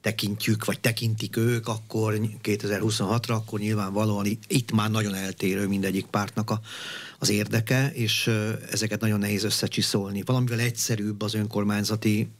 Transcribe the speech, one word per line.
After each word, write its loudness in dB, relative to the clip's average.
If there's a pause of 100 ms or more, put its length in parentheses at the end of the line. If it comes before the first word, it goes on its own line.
tekintjük, 0
vagy -2
tekintik 0
ők, 2
akkor -2 (200)
kétezer-huszonhatra, 0
akkor -4
nyilvánvalóan 0
i-, 0
itt 0
már 4
nagyon 0
eltérő -2
mindegyik 0
pártnak -2
a, 0 (580)
az 2
érdeke, 2
és, 0
ö, 0 (180)
ezeket -2
nagyon 4
nehéz 0
összecsiszolni. 0
Valamivel 2
egyszerűbb -2
az -2
önkormányzati 2 (120)